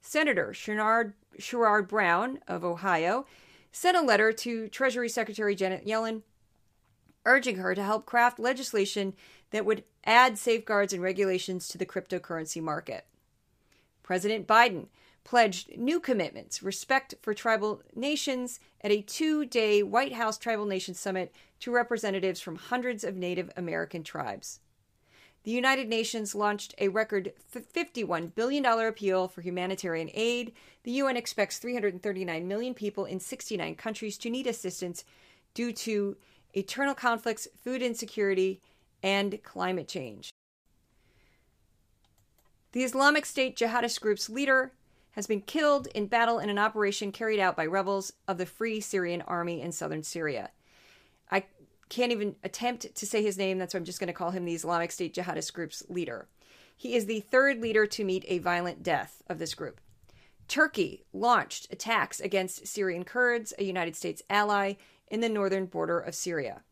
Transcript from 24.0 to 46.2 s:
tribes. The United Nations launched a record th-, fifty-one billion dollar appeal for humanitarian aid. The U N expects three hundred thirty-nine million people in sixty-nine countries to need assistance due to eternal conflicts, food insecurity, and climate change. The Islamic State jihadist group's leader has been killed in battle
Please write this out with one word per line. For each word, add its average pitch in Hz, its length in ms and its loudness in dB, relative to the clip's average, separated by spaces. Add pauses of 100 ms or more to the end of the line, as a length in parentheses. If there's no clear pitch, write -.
tribes. 123 560 -8 (800)
The 214 80 -6
United 254 380 2
Nations 220 460 -2
launched 208 440 0
a 196 100 2
record 202 440 0 (200)
th-, 247 200 -12
fifty-one 175 640 -2
billion 269 280 0
dollar 226 260 2
appeal 190 380 0
for 185 160 -12
humanitarian 180 720 -4
aid. 233 400 -2 (300)
The 240 100 -8
U 269 140 2
N 254 100 2
expects 226 420 -2
three 247 140 -6
hundred 196 300 -2
thirty-nine 180 460 -4
million 233 260 -4
people 202 300 -4
in 185 160 -6
sixty-nine 170 560 -6
countries 214 420 -8
to 233 120 -6
need 254 160 -4
assistance 185 580 -6 (500)
due 233 180 -2
to 208 440 -2 (360)
eternal 269 420 -2
conflicts, 233 520 -2 (160)
food 254 180 -4
insecurity, 196 800 0 (420)
and 196 420 0
climate 185 440 -4
change. 117 420 -10 (2500)
The 247 100 0
Islamic 277 420 6
State 262 320 0
jihadist 233 440 0
group's 208 280 0
leader 262 440 2 (400)
has 208 160 -8
been 208 120 0
killed 285 540 2
in 208 140 -2
battle 233 320 4